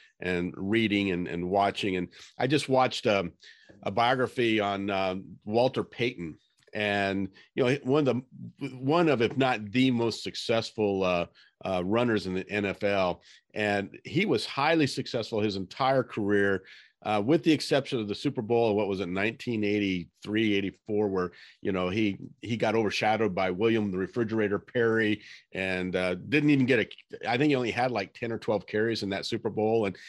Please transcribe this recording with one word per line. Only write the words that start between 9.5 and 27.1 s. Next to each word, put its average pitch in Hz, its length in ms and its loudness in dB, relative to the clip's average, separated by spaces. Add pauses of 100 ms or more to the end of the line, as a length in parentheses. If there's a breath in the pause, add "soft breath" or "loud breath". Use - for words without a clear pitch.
the 131 180 4
most 117 320 0
successful, 104 800 0
uh, 87 240 2 (380 soft breath)
uh, 92 200 0
runners 110 420 2
in 92 80 -4
the 95 160 -4
N 101 140 -2
F 95 180 -4
L. 95 400 2 (320 soft breath)
And 101 500 -2
he 175 220 -2
was 139 200 0
highly 156 400 2
successful 117 540 -4
his 104 160 0
entire 127 460 0
career, 101 640 2 (400 loud breath)
uh, 107 200 0
with 151 180 2
the 165 100 4
exception 139 460 0
of 107 80 -4
the 101 80 -4
Super 135 280 -4
Bowl, 113 340 2
what 104 100 2
was 98 140 -2
it, 92 80 -4
nineteen 107 560 -2
eighty-three, 101 880 0
eighty-four, 101 540 -2
where, 90 240 -2 (280 loud breath)
you 101 120 -4
know, 92 160 0
he, 101 280 0 (260)
he 113 140 -4
got 110 200 2
overshadowed 107 580 2
by 92 160 0
William 107 400 2
the 92 80 -4
Refrigerator 104 640 0
Perry, 110 600 0 (320 loud breath)
and, 92 440 -2
uh, 92 180 0
didn't 143 360 0
even 135 140 4
get 120 140 4
a, - 500 -6